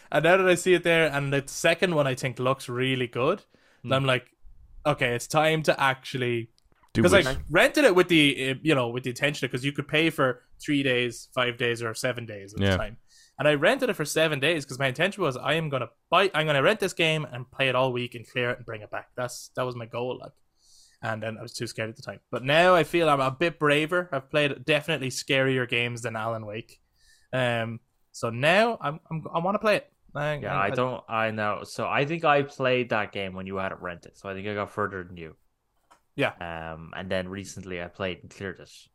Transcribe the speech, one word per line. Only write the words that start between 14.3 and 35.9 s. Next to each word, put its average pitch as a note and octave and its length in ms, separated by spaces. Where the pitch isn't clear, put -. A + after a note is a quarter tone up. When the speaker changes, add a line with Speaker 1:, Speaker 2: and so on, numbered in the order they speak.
Speaker 1:
days D3+ 260
'cause B2 140
my C#3 80
intention F3 380
was, C3 120
"I C3+ 180
am D#3+ 140
gonna B2+ 220
buy, F#3+ 220
I'm D#3 140
gonna C#3+ 160
rent G#3+ 160
this F#3+ 140
game D#3 400
and B2 180
play C3+ 180
it B2 60
all C3 180
week B2 220
and A2+ 160
clear B2 200
it A#2 80
and B2 80
bring G#2+ 160
it G#2 100
back." G#2 240
That's, - 400
that B2+ 80
was B2 100
my A#2 120
goal, A#2+ 320
like. - 140
And A2 200
then A2 140
I G#2 60
was A#2 100
too A#2 140
scared A2+ 240
at A2+ 60
the - 60
time. G2+ 180
But A#2+ 140
now E3+ 320
I D#3+ 80
feel E3 260
I'm C#3 100
a C3 120
bit E3 260
braver. D#3 540
I've C3+ 180
played C#3+ 340
definitely D3 440
scarier C3 600
games A#2+ 340
than A2+ 120
Alan A2 320
Wake. G#2+ 340
Um, A#2 480
so A#2 180
now F3+ 500
I'm, D3 200
I'm, D#3+ 240
I E3+ 60
wanna G3 180
play G#3+ 180
it. - 140
I, D3 200
Speaker 2:
Yeah, G2+ 200
Speaker 1:
I, G2 100
Speaker 2:
I G2+ 40
don't, B2+ 380
I A2 240
know. G#2 320
So A2 240
I A#2 160
think E3 200
I C#3+ 200
played B2+ 460
that G#2+ 200
game G2 240
when F#2+ 140
you G2 80
had F#2+ 160
it E2+ 80
rented. F2 360
So G2 120
I G2 60
think F#2+ 120
I G#2 80
got G2+ 160
further G2 320
than F2+ 140
you. D#2+ 180